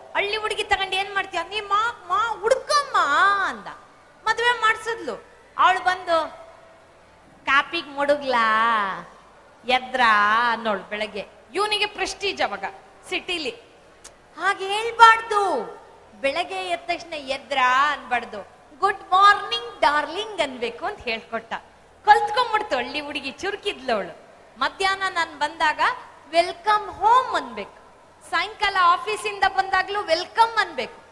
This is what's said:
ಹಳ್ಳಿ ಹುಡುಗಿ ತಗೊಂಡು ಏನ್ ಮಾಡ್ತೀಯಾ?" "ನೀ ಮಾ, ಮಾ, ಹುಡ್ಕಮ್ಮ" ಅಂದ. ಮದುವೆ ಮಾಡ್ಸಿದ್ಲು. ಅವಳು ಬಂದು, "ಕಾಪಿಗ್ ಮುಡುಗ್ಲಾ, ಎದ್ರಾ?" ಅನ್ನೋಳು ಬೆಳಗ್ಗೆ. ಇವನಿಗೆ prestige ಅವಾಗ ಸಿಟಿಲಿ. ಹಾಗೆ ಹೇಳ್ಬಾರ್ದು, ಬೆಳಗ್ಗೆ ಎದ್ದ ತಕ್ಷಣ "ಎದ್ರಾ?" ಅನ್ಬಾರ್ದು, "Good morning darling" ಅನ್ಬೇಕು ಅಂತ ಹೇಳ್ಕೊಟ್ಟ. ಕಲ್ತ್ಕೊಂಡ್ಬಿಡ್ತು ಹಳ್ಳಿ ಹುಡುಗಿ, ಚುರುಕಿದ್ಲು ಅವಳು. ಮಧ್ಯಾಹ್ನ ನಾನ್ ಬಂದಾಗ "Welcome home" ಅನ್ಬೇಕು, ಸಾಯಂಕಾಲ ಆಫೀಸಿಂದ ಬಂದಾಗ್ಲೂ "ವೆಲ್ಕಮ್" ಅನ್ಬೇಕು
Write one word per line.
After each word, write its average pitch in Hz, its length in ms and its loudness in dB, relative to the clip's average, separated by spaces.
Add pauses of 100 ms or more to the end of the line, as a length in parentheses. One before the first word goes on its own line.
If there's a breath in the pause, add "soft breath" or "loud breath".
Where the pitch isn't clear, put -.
(160)
ಹಳ್ಳಿ 403 200 -2
ಹುಡುಗಿ 427 280 -4
ತಗೊಂಡು 381 320 -2
ಏನ್ 403 180 -4
ಮಾಡ್ತೀಯಾ?" 370 280 -4
"ನೀ 392 180 -8
ಮಾ, 415 480 -2
ಮಾ, 415 320 -2
ಹುಡ್ಕಮ್ಮ" 539 560 0 (500)
ಅಂದ. 214 200 -8 (600)
ಮದುವೆ 466 340 0
ಮಾಡ್ಸಿದ್ಲು. 440 680 -2 (320)
ಅವಳು 359 220 4
ಬಂದು, 359 460 0 (1200)
"ಕಾಪಿಗ್ 285 420 0
ಮುಡುಗ್ಲಾ, 277 600 2 (1200)
ಎದ್ರಾ?" 233 840 4
ಅನ್ನೋಳು 220 280 -2
ಬೆಳಗ್ಗೆ. 208 460 -8 (280)
ಇವನಿಗೆ 415 320 0
prestige 370 560 -4
ಅವಾಗ 196 220 -4 (440)
ಸಿಟಿಲಿ. 339 420 -6 (880)
ಹಾಗೆ 381 300 -2
ಹೇಳ್ಬಾರ್ದು, 440 960 4 (560)
ಬೆಳಗ್ಗೆ 349 480 -4
ಎದ್ದ 339 180 -4
ತಕ್ಷಣ 339 260 -8
"ಎದ್ರಾ?" 269 800 0
ಅನ್ಬಾರ್ದು, 240 600 -6 (240)
"Good 403 220 0
morning 403 800 4
darling" 320 600 0
ಅನ್ಬೇಕು 254 460 -6
ಅಂತ 403 140 -8
ಹೇಳ್ಕೊಟ್ಟ. 226 520 -8 (520)
ಕಲ್ತ್ಕೊಂಡ್ಬಿಡ್ತು 427 720 2
ಹಳ್ಳಿ 262 240 -4
ಹುಡುಗಿ, 285 300 -8
ಚುರುಕಿದ್ಲು 311 640 -6
ಅವಳು. 180 300 -6 (340)
ಮಧ್ಯಾಹ್ನ 381 520 -2
ನಾನ್ 330 280 -4
ಬಂದಾಗ 302 420 0 (500)
"Welcome 381 600 0
home" 453 440 2
ಅನ್ಬೇಕು, 240 500 -8 (460)
ಸಾಯಂಕಾಲ 392 500 -2
ಆಫೀಸಿಂದ 392 680 2
ಬಂದಾಗ್ಲೂ 381 540 0
"ವೆಲ್ಕಮ್" 427 560 2
ಅನ್ಬೇಕು 302 540 -4